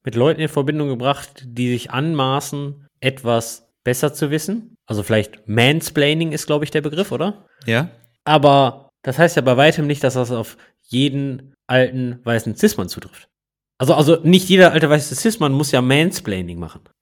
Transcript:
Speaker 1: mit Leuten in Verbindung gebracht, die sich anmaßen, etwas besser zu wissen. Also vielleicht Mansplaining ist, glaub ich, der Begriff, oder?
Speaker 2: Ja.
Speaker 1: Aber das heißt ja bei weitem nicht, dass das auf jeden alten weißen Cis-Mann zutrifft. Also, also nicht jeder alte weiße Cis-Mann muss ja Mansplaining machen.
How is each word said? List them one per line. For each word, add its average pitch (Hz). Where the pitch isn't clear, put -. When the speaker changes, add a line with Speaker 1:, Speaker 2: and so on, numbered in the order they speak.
Speaker 1:
mit 113
Leuten 147
in 156
Verbindung 151
gebracht, 131
die 123
sich 123
anmaßen, 143
etwas 117
besser 139
zu 147
wissen. 190
Also 104
vielleicht -
Mansplaining 151
ist, 151
glaub 151
ich, 147
der 151
Begriff, 151
oder? 170
Speaker 2:
Ja. 120
Speaker 1:
Aber 139
das 131
heißt 170
ja 147
bei 123
weitem 151
nicht, 143
dass 123
das 123
auf 113
jeden 135
alten 127
weißen 113
Cis-Mann 104
zutrifft. -
Also, 131
also 151
nicht 185
jeder 185
alte 160
weiße 151
Cis-Mann 170
muss 139
ja 127
Mansplaining 113
machen. 82